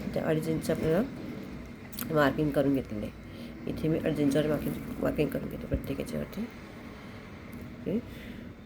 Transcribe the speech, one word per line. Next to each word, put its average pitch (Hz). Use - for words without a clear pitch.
ते -
अडीच 160
इंच 160
आपल्याला -
मार्किंग 147
करून 139
घेतलेलं 110
आहे. -
इथे -
मी 160
अडीच 147
इंचावर 147
मार्किंग, 147
मार्किंग 143
करून -
घेते -
प्रत्येक 139
याच्यावरती. 147
ओके, 190